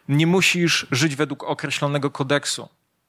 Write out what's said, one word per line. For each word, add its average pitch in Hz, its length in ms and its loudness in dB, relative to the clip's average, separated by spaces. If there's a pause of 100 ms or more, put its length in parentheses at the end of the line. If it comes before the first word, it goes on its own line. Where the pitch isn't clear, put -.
nie 147 200 4
musisz 175 640 2
żyć 139 240 0
według 143 280 -4
określonego 143 680 -2
kodeksu. 131 580 -2 (400)